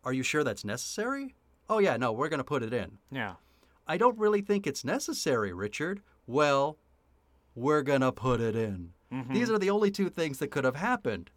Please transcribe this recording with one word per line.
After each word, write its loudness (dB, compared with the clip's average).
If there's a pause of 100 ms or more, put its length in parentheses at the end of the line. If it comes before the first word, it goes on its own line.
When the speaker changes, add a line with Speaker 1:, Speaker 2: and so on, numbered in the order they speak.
Speaker 1:
"Are -2
you 0
sure 2
that's -4
necessary?" -6 (340)
"Oh, 2
yeah, 4
no, 0
we're -2
gonna -2
put -2
it -4
in." -4 (120)
Speaker 2:
Yeah. -6 (520)
Speaker 1:
"I -2
don't 4
really 4
think 0
it's -4
necessary, 0
Richard." -4 (260)
"Well, 2 (760)
we're 2
gonna 4
put 0
it 0
in." -4 (200)
Speaker 2:
Mm-hmm. -6
Speaker 1:
These 2
are 4
the 2
only 4
two 0
things -4
that -2
could -2
have 2
happened. -2